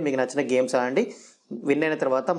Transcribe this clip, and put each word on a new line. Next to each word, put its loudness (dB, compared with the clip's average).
మీకు 0
నచ్చిన -2
గేమ్స్ 2
ఆడండి, 0
విన్ 2
అయిన 0
తర్వాత 0